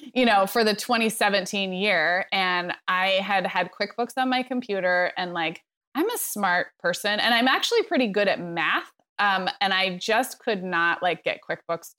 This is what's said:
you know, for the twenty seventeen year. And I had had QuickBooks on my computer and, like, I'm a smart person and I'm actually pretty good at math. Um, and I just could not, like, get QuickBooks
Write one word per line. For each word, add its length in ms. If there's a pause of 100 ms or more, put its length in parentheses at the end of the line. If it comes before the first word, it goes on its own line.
(140)
you 100
know, 220
for 180
the 100
twenty 340
seventeen 640
year. 600
And 420 (140)
I 200 (140)
had 240
had 260
QuickBooks 440
on 120
my 140
computer 720
and, 160
like, 300 (320)
I'm 160
a 80
smart 500 (120)
person 400
and 140
I'm 140
actually 360
pretty 240
good 200
at 120
math. 500 (280)
Um, 300 (140)
and 100
I 240
just 440
could 220
not, 400
like, 220
get 240
QuickBooks 500